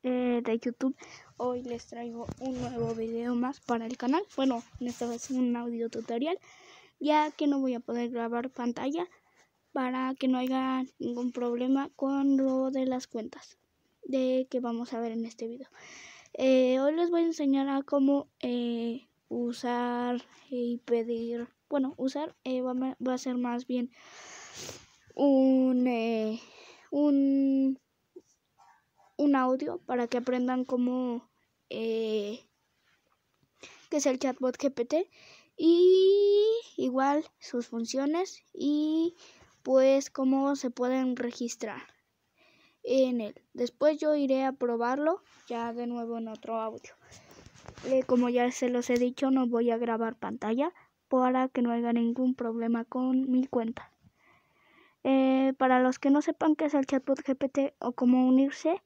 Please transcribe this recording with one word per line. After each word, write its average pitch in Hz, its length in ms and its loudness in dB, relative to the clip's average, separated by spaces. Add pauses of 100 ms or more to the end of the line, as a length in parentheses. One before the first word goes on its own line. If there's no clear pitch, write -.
Eh, 247 420 0
de 226 140 0
YouTube, 254 360 -4 (440)
hoy 247 240 -4
les 240 240 -10
traigo 233 400 -12 (140)
un 254 200 -6
nuevo 233 340 -4
video 226 400 -4
más 247 260 -2
para 233 260 -4
el 247 100 -8
canal. 294 260 0 (140)
Bueno, 262 260 0 (180)
en 240 80 -4
esta 240 180 -6
vez 233 240 -8
un 247 260 0
audio 233 320 -4
tutorial, 240 500 -4 (640)
ya 302 300 2
que 294 160 -2
no 285 120 2
voy 262 140 0
a 233 80 -4
poder 240 300 -4
grabar 240 400 -4
pantalla 269 580 -4 (640)
para 262 420 -4
que 262 140 -2
no 254 80 2
haya 262 480 -2 (140)
ningún 240 340 -4
problema 254 640 -2
con 277 400 2
lo 262 340 0
de 262 140 -2
las 254 220 -4
cuentas - 500 -12 (460)
de 262 480 0
que 247 100 -2
vamos 240 320 -6
a 226 80 -6
ver 226 120 -4
en 226 120 -4
este 226 240 -10
video. 247 200 -14 (680)
Eh, 262 460 4
hoy 285 140 2
les 339 160 2
voy 339 120 2
a 339 40 4
enseñar 277 440 0
a 277 120 -2
cómo, 277 460 2 (120)
eh, 240 680 -4 (220)
usar 240 920 -4 (300)
y 240 340 -4
pedir, 233 640 -2 (220)
bueno, 277 260 0
usar, 285 380 -4 (100)
eh, 254 160 -2
va, 254 140 -4
va 254 400 -2
a 254 40 -4
ser 247 200 -4
más 247 280 -4
bien 247 240 -2 (1200)
un, 262 720 4
eh, 226 520 -2 (520)
un, 277 880 2 (1400)
un 294 160 4
audio 262 520 0
para 247 220 -2
que 247 100 -2
aprendan 254 480 -2
cómo, 247 600 -2 (440)
eh, 220 680 -4 (1500)
qué 311 80 -2
es 285 80 0
el 254 140 0
chatbot 254 400 -2
G 277 120 0
P 240 140 -4
T 320 260 0 (460)
y 381 880 6 (320)
igual 269 480 0 (140)
sus - 280 -6
funciones 277 760 -4 (100)
y 311 640 0 (460)
pues 269 480 4
cómo 269 440 0
se 269 160 -6
pueden 254 460 -2
registrar 233 680 -6 (1000)
en 254 400 4
él. 208 120 -8 (200)
Después 277 440 2
yo 302 160 2
iré 269 300 2
a 262 80 0
probarlo 254 680 0 (260)
ya 233 240 -6
de 240 140 -6
nuevo 233 320 -6
en 226 100 -8
otro 220 320 -8
audio. 220 320 -10 (920)
Eh, 262 180 4
como 247 240 4
ya 247 240 2
se 247 160 -2
los 247 220 -2
he 240 80 4
dicho, 247 320 0
no 262 160 2
voy 240 240 0
a 226 80 0
grabar 233 400 -4
pantalla 247 540 -2 (360)
para 254 400 2
que 254 140 -2
no 240 100 2
haya 233 220 0
ningún 240 400 0
problema 233 500 -2
con 254 480 0
mi 254 140 2
cuenta. - 440 -4 (1120)
Eh, 262 520 2
para 254 240 4
los 254 180 2
que 285 120 2
no 285 100 6
sepan 311 340 0
qué 311 120 -2
es 294 80 -2
el 277 100 2
chatbot 269 360 0
G 269 140 -2
P 269 140 -2
T 269 300 -2
o 247 140 -6
cómo 254 360 4
unirse 277 580 2